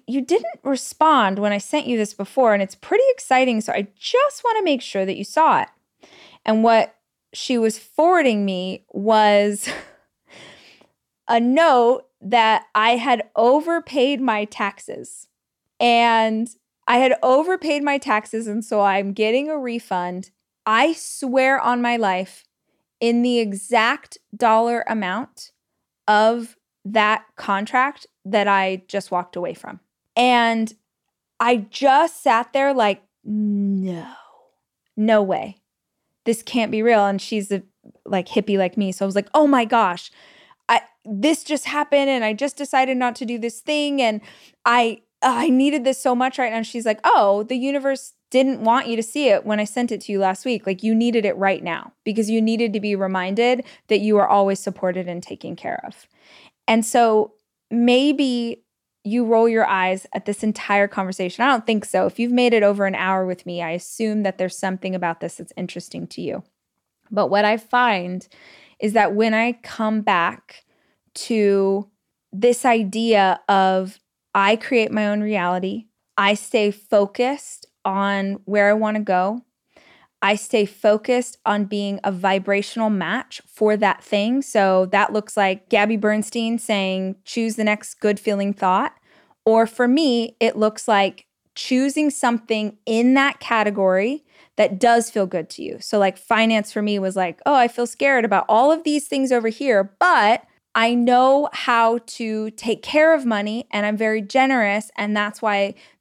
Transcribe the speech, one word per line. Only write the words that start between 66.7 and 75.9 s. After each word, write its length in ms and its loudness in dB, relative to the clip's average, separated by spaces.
But 160 0
what 180 2
I 120 2
find 720 -2
is 140 -2
that 200 4
when 220 0
I 280 0
come 400 -4
back 640 -2
to 760 0
this 320 0
idea 840 2
of 500 0
I 200 2
create 380 -2
my 160 -2
own 120 -2
reality, 640 -4